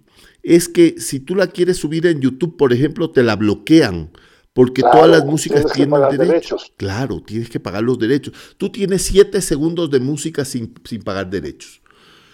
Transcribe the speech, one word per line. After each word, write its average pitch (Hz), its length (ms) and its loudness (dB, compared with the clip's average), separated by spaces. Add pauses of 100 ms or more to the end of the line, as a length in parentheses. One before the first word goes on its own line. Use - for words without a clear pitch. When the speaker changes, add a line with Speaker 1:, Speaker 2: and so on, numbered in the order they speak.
(440)
Speaker 1:
es 170 260 4
que 165 300 4
si - 200 -8
tú 180 160 -8
la 185 120 0
quieres 180 300 -2
subir 160 300 -4
en 165 140 0
YouTube, 131 360 -4
por 139 160 2
ejemplo, 156 380 -2
te 127 120 2
la 110 120 0
bloquean, 104 760 0 (420)
porque 127 280 2
Speaker 2:
Claro, 123 160 4
Speaker 1:
todas 160 140 8
las 156 140 4
músicas 147 360 -2
Speaker 2:
tienes 151 100 -2
que - 40 -4
Speaker 1:
tienen 143 160 0
Speaker 2:
pagar 139 200 2
Speaker 1:
derechos. 139 180 0
Speaker 2:
derechos. - 480 -4
Speaker 1:
Claro, 101 480 -6
tienes 113 240 -8
que - 100 -8
pagar 101 240 -6
los 123 140 0
derechos. 127 360 -2 (240)
Tú 196 140 -4
tienes 196 320 -2
siete 196 380 2
segundos 165 500 -4
de 139 80 2
música 147 440 -6
sin, 117 300 -10 (100)
sin 110 200 -12
pagar 95 260 -8
derechos. 78 500 -10 (540)